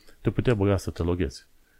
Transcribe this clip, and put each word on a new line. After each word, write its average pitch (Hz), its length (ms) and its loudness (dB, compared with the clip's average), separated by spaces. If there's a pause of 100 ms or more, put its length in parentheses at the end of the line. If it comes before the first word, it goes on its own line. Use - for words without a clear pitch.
(200)
te - 100 0
putea 120 240 2
băga 98 220 4
să - 140 -6
te - 120 -8
loghezi. 85 440 -2 (340)